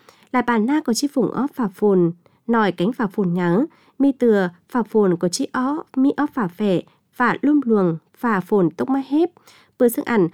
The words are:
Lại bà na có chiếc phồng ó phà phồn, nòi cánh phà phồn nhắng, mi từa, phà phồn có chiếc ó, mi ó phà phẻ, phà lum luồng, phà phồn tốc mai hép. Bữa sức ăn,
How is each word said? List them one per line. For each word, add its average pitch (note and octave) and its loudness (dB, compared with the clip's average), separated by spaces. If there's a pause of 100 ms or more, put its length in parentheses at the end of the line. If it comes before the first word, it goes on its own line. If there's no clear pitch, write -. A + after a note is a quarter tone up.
(320)
Lại B3 0
bà A#3 0
na C#4 0
có A#3 0
chiếc - -4
phồng A#3 0
ó B3+ -4
phà A3+ -4
phồn, F#3 2 (340)
nòi A3 0
cánh F#3+ -2
phà A#3+ -4
phồn F#3 -4
nhắng, F3+ 0 (340)
mi C#4 2
từa, G3+ 2 (180)
phà A#3+ -4
phồn G3+ 2
có F3+ -2
chiếc - -6
ó, C4+ -4 (140)
mi C4+ 2
ó C#4+ -2
phà G#3 -2
phẻ, F#3+ -2 (320)
phà A#3 0
lum D4 2
luồng, F#3+ 0 (180)
phà A3 -2
phồn F3+ 0
tốc - -8
mai C4+ -2
hép. D#4 0 (480)
Bữa B3 4
sức A#3+ -6
ăn, G3+ 0